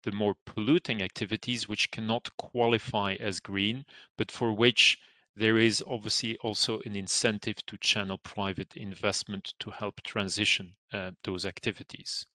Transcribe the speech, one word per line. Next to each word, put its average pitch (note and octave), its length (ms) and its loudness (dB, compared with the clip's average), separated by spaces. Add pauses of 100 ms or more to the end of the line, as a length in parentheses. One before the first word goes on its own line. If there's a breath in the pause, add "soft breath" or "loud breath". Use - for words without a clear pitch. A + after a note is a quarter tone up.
the G#2+ 80 -2
more G2+ 220 2 (120)
polluting A2+ 560 2
activities, A2 680 -4
which - 220 -2
cannot A2+ 460 -2
qualify A2+ 840 2
as G2+ 200 -4
green, G#2 440 -2 (320 loud breath)
but - 140 -2
for A#2 220 0
which A2+ 460 6 (380 soft breath)
there A2 220 6
is A2 280 4
obviously A2+ 520 -2
also A2 460 -2
an G#2 120 -6
incentive G#2 720 -2
to G#2 120 -10
channel F#2+ 400 0
private F#2+ 580 -6
investment G2 840 -4
to G#2+ 100 -8
help - 320 -8
transition, G2+ 720 0 (200)
uh, F#2 180 -4 (140)
those F#2 220 -2
activities. - 880 -6